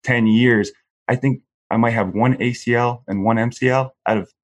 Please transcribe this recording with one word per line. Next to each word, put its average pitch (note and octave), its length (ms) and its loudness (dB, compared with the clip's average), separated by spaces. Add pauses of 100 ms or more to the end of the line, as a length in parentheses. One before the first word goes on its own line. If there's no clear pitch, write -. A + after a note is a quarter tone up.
ten B2 240 0
years. A2+ 440 4 (380)
I B2 80 0
think C3+ 240 -2 (300)
I - 60 -2
might A#2 140 0
have G2 220 -2
one B2 260 2
A A#2 140 -2
C A#2+ 220 -2
L A#2+ 320 -2
and G2 180 -4
one A2+ 120 2
M A#2 140 -2
C B2+ 180 -2
L C3 240 -2 (120)
out G#2+ 120 0
of F#2+ 140 -8 (120)